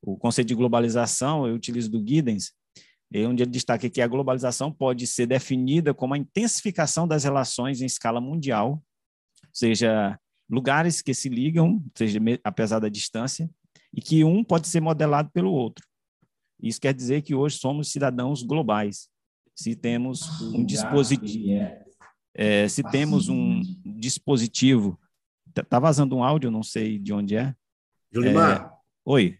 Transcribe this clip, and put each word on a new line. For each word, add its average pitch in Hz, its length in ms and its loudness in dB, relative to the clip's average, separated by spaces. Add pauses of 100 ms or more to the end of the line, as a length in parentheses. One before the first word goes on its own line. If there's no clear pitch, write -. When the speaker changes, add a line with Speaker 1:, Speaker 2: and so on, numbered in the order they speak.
Speaker 1:
o 98 160 -6
conceito 120 320 2
de 123 60 0
globalização, 120 920 2
eu 113 80 -2
utilizo 117 360 -4
do 113 80 -2
Giddens, 113 540 0 (600)
é 104 140 0
onde 123 160 0
ele 123 80 0
destaca 120 400 -2
que 127 100 -2
a 120 80 2
globalização 131 640 -2
pode 127 340 -2
ser 120 200 -2
definida 131 680 0
como 131 220 -2
a 143 40 -2
intensificação 175 880 -2
das 151 180 0
relações 131 580 -2
em - 20 -4
escala 120 380 -2
mundial, 135 600 -2 (600)
ou - 100 -20
seja, 110 680 0 (300)
lugares 139 540 0
que 135 100 -2
se - 160 -4
ligam, 160 560 2 (100)
seja, 107 240 0
me-, 113 240 2
apesar 110 360 0
da 110 100 0
distância, 120 640 -6 (420)
e - 80 -6
que 156 240 4
um 180 180 4
pode 170 240 2
ser 170 140 0
modelado 151 500 0
pelo 185 220 0
outro. 120 340 -4 (760)
Isso 113 180 -4
quer 131 140 2
dizer 131 280 -2
que 147 120 -4
hoje 143 240 0
somos 143 320 -4
cidadãos 131 520 -2
globais. 110 680 -2 (460)
Se 117 200 -6
temos 120 680 -4
um 113 240 -2
dispositivo, 104 1040 0 (640)
é, 104 340 2
se 131 160 -2
temos 147 440 2
um 123 320 0 (240)
dispositivo, 117 1120 0 (540)
tá, - 100 -4
tá - 160 2
vazando 139 380 4
um 123 80 0
áudio, 135 240 2
eu 113 40 -2
não 110 100 -2
sei 110 360 -4
de 101 140 -6
onde 104 240 -2
é. 127 180 -2 (560)
Speaker 2:
Jolimar. 135 540 4
Speaker 1:
É, - 60 -18 (340)
oi. 117 360 4